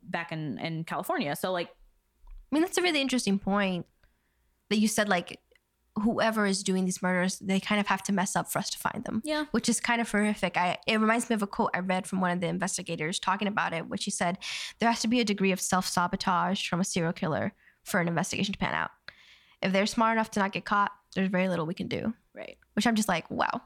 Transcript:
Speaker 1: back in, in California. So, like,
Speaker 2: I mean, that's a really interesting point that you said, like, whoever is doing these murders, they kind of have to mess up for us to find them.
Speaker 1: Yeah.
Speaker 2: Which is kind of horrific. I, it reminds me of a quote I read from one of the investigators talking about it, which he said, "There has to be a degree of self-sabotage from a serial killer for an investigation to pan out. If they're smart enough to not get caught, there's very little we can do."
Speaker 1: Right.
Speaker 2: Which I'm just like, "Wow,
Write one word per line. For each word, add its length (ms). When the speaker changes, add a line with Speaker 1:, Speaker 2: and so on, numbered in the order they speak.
Speaker 1:
back 300
in, 260
in 260
California. 520
So, 160
like, 160
Speaker 2:
I 20
mean, 100
that's 160
a 40
really 180
interesting 380
point 480
that 80
you 80
said, 220
like, 320
whoever 500
is 160
doing 220
these 180
murders, 380
they 180
kind 220
of 80
have 160
to 80
mess 240
up 160
for 80
us 100
to 80
find 260
them. 200
Speaker 1:
Yeah. 260
Speaker 2:
Which 180
is 120
kind 200
of 80
horrific. 480
I, 300
it 140
reminds 280
me 60
of 80
a 60
quote 260
I 60
read 260
from 140
one 100
of 100
the 60
investigators 720
talking 300
about 240
it, 160
which 160
he 80
said, 260
"There 100
has 120
to 80
be 100
a 60
degree 260
of 100
self-sabotage 1080
from 120
a 40
serial 280
killer 420
for 160
an 80
investigation 460
to 60
pan 160
out. 180
If 100
they're 140
smart 300
enough 160
to 60
not 140
get 120
caught, 280
there's 120
very 200
little 180
we 80
can 140
do." 260
Speaker 1:
Right. 220
Speaker 2:
Which 120
I'm 80
just 140
like, 240
"Wow, 340